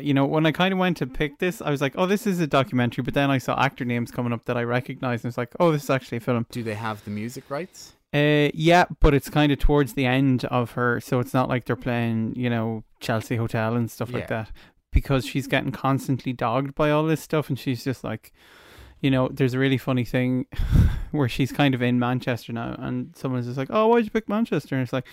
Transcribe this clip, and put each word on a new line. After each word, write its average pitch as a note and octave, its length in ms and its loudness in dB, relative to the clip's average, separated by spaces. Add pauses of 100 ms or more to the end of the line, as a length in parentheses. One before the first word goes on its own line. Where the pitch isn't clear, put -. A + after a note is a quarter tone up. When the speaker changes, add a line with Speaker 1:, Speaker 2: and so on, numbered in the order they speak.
Speaker 1:
you C#3+ 100 0
know, C#3 140 4
when D#3 220 2
I D3+ 40 2
kinda F#3 240 2
went F3+ 220 2
to D3 80 -4
pick C#3+ 320 -4
this, F3+ 240 -4
I D3+ 80 -4
was C#3+ 120 0
like, C3+ 140 0
"Oh, F#3 120 2
this G3 180 0
is F#3 140 0
a D#3 80 0
documentary," B2 560 2
but A#2+ 100 -4
then C#3 160 2
I C3+ 80 2
saw B2 240 0
actor C3 240 -2
names A#2+ 240 -2
coming A#2+ 240 -4
up A2+ 120 -8
that A#2+ 120 -2
I A#2+ 60 -2
recognized, B2 600 -4
and B2 60 -4
it's - 80 -10
like, A#2+ 220 -6
"Oh, E3+ 120 4
this D3 120 0
is - 80 -4
actually B2+ 260 -2
a A2+ 40 -8
film." A#2+ 280 -2
Speaker 2:
Do B2 140 -6
they A2 100 -4
have G#2+ 300 -8
the G#2 80 -10
music A#2 400 -10
rights? - 420 -12 (180)
Speaker 1:
Uh, D3 440 4
yeah, E3 300 6 (160)
but D3+ 120 8
it's C3+ 160 2
kinda D3 280 4
towards C#3+ 360 4
the C3+ 120 0
end C3 400 2
of B2 260 -2
her, A#2+ 300 0
so B2+ 180 0
it's B2 140 -4
not C3 160 2
like B2+ 160 -2
they're A#2+ 100 -2
playing, A#2 600 -2
you B2 140 -2
know, A2+ 340 -2 (160)
Chelsea A#2 360 -2
Hotel A2+ 400 -2
and A#2 160 -2
stuff A#2+ 200 -8
like A2+ 180 -4
Speaker 2:
Yeah. A2 160 -4
Speaker 1:
that, - 60 -14 (400)
because - 360 2
she's C3+ 200 -4
getting C3+ 260 0
constantly C3+ 600 -2
dogged B2+ 400 -2
by D3+ 160 2
all D3+ 140 2
this D#3+ 180 0
stuff, - 280 -2
and C#3 100 -4
she's B2+ 240 -4
just C3 200 -4
like, A2 280 -8 (680)
you C3+ 100 2
know, C3 200 4
there's C3+ 220 2
a C3 60 0
really C3+ 180 4
funny B2+ 280 0
thing B2+ 460 0
<laughs> - 600 4
where D3 180 2
she's C3+ 220 -2
kind C#3+ 240 2
of A#2+ 80 -2
in B2 160 2
Manchester B2 540 -2
now, A#2+ 260 -8
and B2+ 360 -8
someone's B2+ 320 -4
just B2 100 -6
like, C3+ 120 -4
"Oh, A3 180 2
why'd A#3 180 4
you G#3+ 60 -10
pick - 180 -4
Manchester?" G3+ 460 -2
And C3 80 2
it's B2 100 -8
like, C3 200 -2